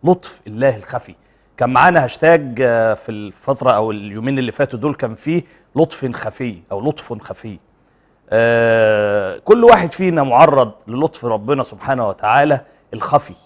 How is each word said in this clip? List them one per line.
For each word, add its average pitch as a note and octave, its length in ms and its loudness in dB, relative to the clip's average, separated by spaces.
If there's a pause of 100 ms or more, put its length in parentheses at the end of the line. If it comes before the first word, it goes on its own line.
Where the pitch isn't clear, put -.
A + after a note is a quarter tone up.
لطف F3+ 420 -2
الله A2+ 300 -2
الخفي. G#2+ 380 -12 (420)
كان B2 140 -2
معانا D3 340 4
هاشتاج، C#3+ 560 0
آه، A#2 340 2
في - 140 -16
الفترة A2+ 640 -4
أو A2 200 2
اليومين G#2+ 480 -6
اللي A#2+ 140 -4
فاتوا C3 260 -4
دول D3+ 160 -4
كان A2+ 200 -8
فيه D#3+ 280 -4 (340)
لطف C#3 400 -2
خفي A2 420 -10 (140)
أو G2 160 -8
لطف A#2 340 -10
خفي. G2+ 360 -16 (720)
آه، A2 1080 0
كل A#3 260 4
واحد G3 280 6
فينا F3 300 -2
معرض C3+ 500 4 (160)
للطف B2+ 360 -6
ربنا A#2+ 380 -2
سبحانه B2 460 -4
وتعالى C3 520 0 (340)
الخفي A2+ 400 -4 (120)